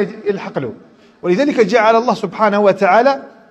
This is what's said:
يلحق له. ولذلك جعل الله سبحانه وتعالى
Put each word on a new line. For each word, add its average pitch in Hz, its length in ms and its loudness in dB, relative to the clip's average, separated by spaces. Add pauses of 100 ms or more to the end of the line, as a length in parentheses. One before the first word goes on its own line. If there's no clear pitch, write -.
(260)
يلحق 196 340 -6
له. 120 140 -6 (500)
ولذلك 233 380 0
جعل 220 360 2
الله 233 180 0
سبحانه 202 460 -2
وتعالى 226 640 2 (280)